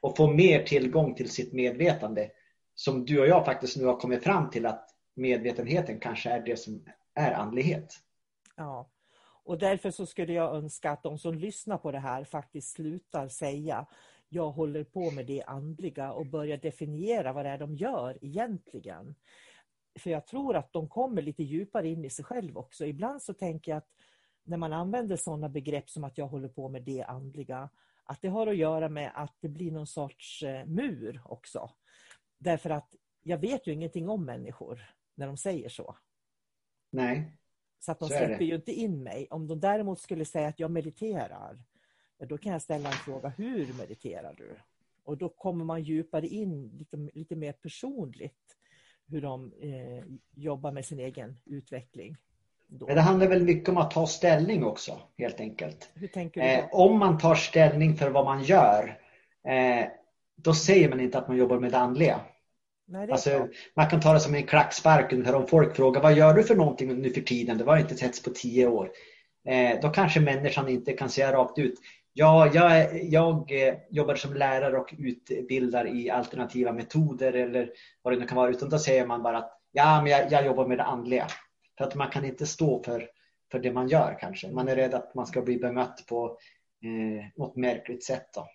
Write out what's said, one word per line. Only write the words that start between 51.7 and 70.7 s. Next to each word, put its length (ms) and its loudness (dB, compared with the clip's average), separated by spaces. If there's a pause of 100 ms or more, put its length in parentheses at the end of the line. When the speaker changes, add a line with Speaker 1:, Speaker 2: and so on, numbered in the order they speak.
Speaker 2:
då. 200 -18
Speaker 1:
Men 100 0
det 60 8
handlar 260 6
väl 160 4
mycket 240 2
om 100 2
att 120 2
ta 160 0
ställning 580 2
också, 340 -6 (200)
helt 220 -6
enkelt. 540 -12
Speaker 2:
Hur 140 -14
tänker 320 -8
du 60 2
då? 60 4
Speaker 1:
Eh, 200 0
om 260 10
man 200 6
tar 160 6
ställning 640 6
för 140 0
vad 140 4
man 180 0
gör, 580 6 (480)
eh, 380 2 (500)
då 180 4
säger 340 6
man 120 -2
inte 180 0
att 100 -6
man 80 0
jobbar 220 4
med 140 -2
det 60 4
andliga. 420 2 (680)
Speaker 2:
Nej, 160 -10
det 40 -6
är 20 0
Speaker 1:
Alltså, 180 0
Speaker 2:
klart. 200 0 (240)
Speaker 1:
man 160 4
kan 100 4
ta 120 8
det 80 8
som 140 0
en 120 -2
klackspark 680 6
ungefär. 220 2
Om 120 2
folk 300 6
frågar, 260 6
"Vad 120 10
gör 200 10
du 100 8
för 100 6
någonting 480 2
nu 80 0
för 100 -2
tiden? 380 -2
Det 60 0
var 140 6
inte 180 0
setts 260 -4
på 80 -4
tio 360 2
år." 260 0 (520)
Eh, 360 2
då 80 2
kanske 320 4
människan 480 0
inte 240 -2